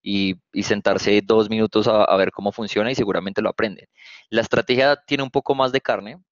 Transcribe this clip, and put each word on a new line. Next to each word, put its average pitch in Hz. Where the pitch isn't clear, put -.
y, 98
y 98
sentarse 104
dos 107
minutos 110
a, 107
a 95
ver 92
cómo 98
funciona 110
y 135
seguramente 98
lo 104
aprenden. 107
La 113
estrategia 131
tiene 139
un 131
poco 143
más 131
de 127
carne 113